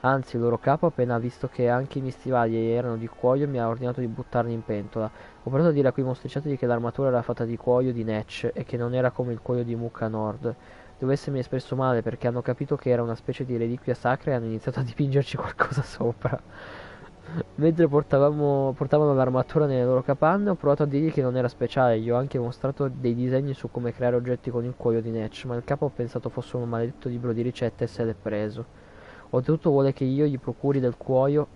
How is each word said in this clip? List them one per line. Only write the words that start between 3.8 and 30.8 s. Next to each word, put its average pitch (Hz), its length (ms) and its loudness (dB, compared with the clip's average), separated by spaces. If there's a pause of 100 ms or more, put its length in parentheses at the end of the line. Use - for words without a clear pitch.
di 123 80 -2
buttarli 120 460 -2
in 113 100 -6
pentola. 107 440 -4
Ho - 420 -12
provato 156 200 4
a 156 40 2
dire 139 160 4
a - 20 2
quei 135 140 -2
mostriciattoli 139 520 -6
che - 80 -2
l'armatura 120 440 0
era 120 120 2
fatta 120 220 -4
di 117 140 -4
cuoio 127 340 2
di 117 140 -4
Netch 107 480 -4
e - 100 -6
che 127 140 -6
non 120 180 -2
era 127 160 2
come 123 220 -4
il 113 80 -8
cuoio 123 240 -2
di 117 100 -4
mucca 117 320 -6
nord. 110 480 -4 (420)
Devo 131 140 -2
essermi 139 280 -2
espresso 127 360 -4
male, 127 260 2
perché 117 260 -4
hanno 120 140 -2
capito 135 360 -2
che 131 140 0
era 120 100 4
una 117 140 -2
specie - 280 -6
di 123 140 -4
reliquia 120 360 -2
sacra 131 380 0
e 131 40 2
hanno 117 100 -2
iniziato 113 340 -4
a 131 40 0
dipingerci 135 520 0
qualcosa - 460 -2
sopra. - 600 -4 (1120)
Mentre 160 340 4
portavamo, 143 880 4
portavano 147 360 4
l'armatura 131 520 2
nelle 131 180 2
loro 127 180 4
capanne, 175 480 2
ho 180 60 2
provato 143 280 2
a - 20 4
dirgli 143 260 0
che 147 100 0
non 127 140 0
era 123 140 2
speciale. 120 500 2
Gli 113 100 -2
ho 120 60 2
anche 135 240 0
mostrato 131 480 -2
dei 127 280 -2
disegni 131 380 0
su - 160 -8
come 120 220 -4
creare 123 240 0
oggetti 123 340 -2
con 120 140 -2
il 123 140 -6
cuoio 117 240 2
di 113 100 -6
Netch, 110 320 -6
ma 123 120 -6
il 120 100 -6
capo 143 220 -2
ha 127 60 -2
pensato 120 360 -6
fosse - 260 -8
un 120 140 -2
maledetto 117 400 -4
libro 120 240 -4
di 117 80 -2
ricette 120 420 -2
e 120 40 -2
se - 180 -4
l'è 110 140 -2
preso. 107 680 -6 (440)
Oltretutto 151 380 2
vuole 139 240 4
che 135 120 -2
io 135 200 2
gli 135 140 0
procuri 139 400 -2
del 123 180 0